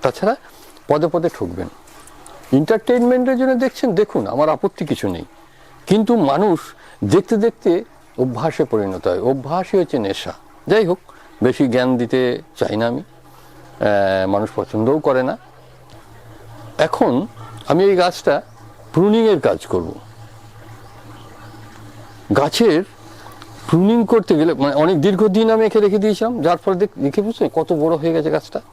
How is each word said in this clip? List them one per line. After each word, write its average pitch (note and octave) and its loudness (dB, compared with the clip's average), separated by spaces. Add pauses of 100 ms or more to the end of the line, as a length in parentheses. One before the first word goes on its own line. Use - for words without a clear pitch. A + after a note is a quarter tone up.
তাছাড়া F#3+ -2 (540)
পদে D3+ 0
পদে E3+ -2
ঠকবেন। F2 -8 (880)
এন্টারটেইনমেন্টের B3 2
জন্য C4 2 (120)
দেখছেন, C4 -2 (120)
দেখুন, F#3+ 0 (120)
আমার D3+ 0
আপত্তি F#3 -6
কিছু - -4
নেই, E2 -12 (640)
কিন্তু G#3+ 2 (180)
মানুষ E3 2 (560)
দেখতে G3+ 2 (100)
দেখতে - 0 (520)
অভ্যাসে C3 -2
পরিণত G2 -4
হয়, F2+ -2 (100)
অভ্যাসই D3 -2
হচ্ছে - -4 (100)
নেশা। F#2 -8 (360)
যাই G#3+ 4
হোক, F#3 -4 (460)
বেশি B2+ 2 (100)
জ্ঞান B2+ 2 (100)
দিতে A#2+ 0 (400)
চাই - -2
না A#2 0
আমি, C#3 -8
আহ, - -4 (100)
মানুষ G#2 -2 (100)
পছন্দও A2+ -2
করে C3 0
না। - -4 (1500)
এখন F3 0 (580)
আমি D#3+ 2
এই G3 2
গাছটা F3 0 (580)
প্রুনিংয়ের G#3 4
কাজ F#2 0 (120)
করব। E2+ -4 (2500)
গাছের E3 2 (880)
প্রুনিং G3 4 (140)
করতে A3 2
গেলে E3 2 (100)
মানে C#3+ 0 (100)
অনেক F3+ 2
দীর্ঘদিন G#3 2
আমি A3 2
একে A3 2
রেখে G3+ 2
দিয়েছিলাম, G#3+ 0 (120)
যার E3+ 2
ফলে F#3+ 0
দেখ-, G#3 -4
দেখে C#3+ 0
বুঝতে A3+ -4 (160)
কত D#3+ -2 (140)
বড় D#3+ 2
হয়ে E3 -2
গেছে D#3 -2
গাছটা। - -6 (120)